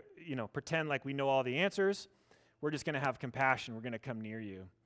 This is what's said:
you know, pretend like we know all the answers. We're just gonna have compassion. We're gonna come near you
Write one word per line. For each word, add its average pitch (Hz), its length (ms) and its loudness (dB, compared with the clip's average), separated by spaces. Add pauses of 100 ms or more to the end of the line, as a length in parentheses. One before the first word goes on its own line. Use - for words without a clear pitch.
(180)
you 160 160 -6
know, 113 140 -2
pretend 160 400 -2
like 139 160 0
we 135 80 -4
know 139 160 2
all 135 160 6
the 127 140 0
answers. 196 500 2 (520)
We're 151 120 0
just 143 120 -2
gonna 151 140 0
have 131 220 0
compassion. 127 560 0
We're 110 60 -10
gonna 117 180 -6
come 113 200 -6
near 110 200 -8
you 95 260 -10 (200)